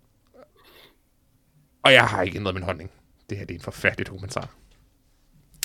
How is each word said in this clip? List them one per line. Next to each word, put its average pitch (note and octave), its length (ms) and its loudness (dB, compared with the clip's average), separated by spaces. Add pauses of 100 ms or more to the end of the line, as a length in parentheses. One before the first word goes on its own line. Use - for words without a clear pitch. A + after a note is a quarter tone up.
(1800)
og C#3 100 8
jeg A#2+ 140 10
har G2 160 -2
ikke F#2 160 -4
ændret G2 160 -2
min F#2 80 -8
holdning. F2 280 -6 (400)
Det G2+ 80 -8
her, G2 60 -12
det - 100 -10
er E2+ 40 -12
en - 60 -16
forfærdelig - 420 -2
dokumentar. - 480 -10 (1120)